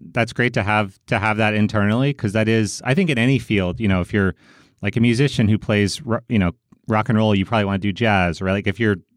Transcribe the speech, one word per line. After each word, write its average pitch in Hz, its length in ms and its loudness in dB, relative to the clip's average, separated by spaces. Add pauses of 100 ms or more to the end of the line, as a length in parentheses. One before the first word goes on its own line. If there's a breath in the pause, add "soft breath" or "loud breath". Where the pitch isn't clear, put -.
(120)
that's 117 200 -2
great 120 220 -2
to 117 100 -2
have, 104 340 -2 (100)
to 117 120 0
have 107 180 0
that 107 180 0
internally, 107 580 0
'cause 110 200 -4
that 110 140 2
is, 110 380 0
I 127 80 0
think 175 160 0
in 135 80 0
any 123 220 2
field, 95 420 -2
you 110 80 0
know, 95 100 2
if 87 140 -4
you're, 95 220 2 (460 soft breath)
like, 101 140 -4
a 113 60 2
musician 120 480 2
who 110 80 2
plays 104 460 0
ro-, 113 160 -4 (100)
you 117 100 0
know, 87 140 0 (340)
rock 107 220 0
and 110 80 2
roll, 110 180 2
you 95 80 2
probably 107 220 0
wanna 98 140 -2
do 101 120 -2
jazz, 92 500 0
right? 95 120 0
Like, 98 140 -2
if 98 120 -4
you're 107 180 2 (200)